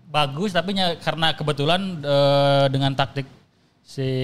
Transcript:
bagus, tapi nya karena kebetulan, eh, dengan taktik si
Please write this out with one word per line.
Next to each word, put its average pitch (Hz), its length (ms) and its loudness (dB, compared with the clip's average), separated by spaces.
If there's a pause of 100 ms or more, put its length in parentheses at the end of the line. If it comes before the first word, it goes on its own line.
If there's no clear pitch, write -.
bagus, 151 460 -2
tapi 175 220 -2
nya 185 240 0
karena 160 360 -2
kebetulan, 151 480 0 (200)
eh, 139 680 4
dengan 139 240 0
taktik 135 340 -4 (560)
si - 200 -10 (220)